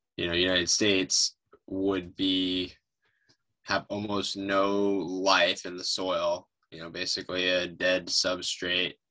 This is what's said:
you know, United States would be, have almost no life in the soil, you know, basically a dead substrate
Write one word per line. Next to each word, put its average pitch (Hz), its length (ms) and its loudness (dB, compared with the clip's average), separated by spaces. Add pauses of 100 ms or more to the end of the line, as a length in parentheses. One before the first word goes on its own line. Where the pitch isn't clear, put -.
(160)
you 90 120 -2
know, 85 60 -2
United 90 360 2
States - 680 2 (300)
would 95 480 -2
be, 92 580 0 (920)
have 98 240 -2
almost 101 480 -4
no 98 560 2
life 92 760 2
in 90 100 -10
the 90 80 -8
soil, 87 640 -2 (220)
you 82 80 -16
know, 82 120 -12
basically 90 580 -2
a 90 180 2
dead 87 400 0
substrate 90 880 -2 (160)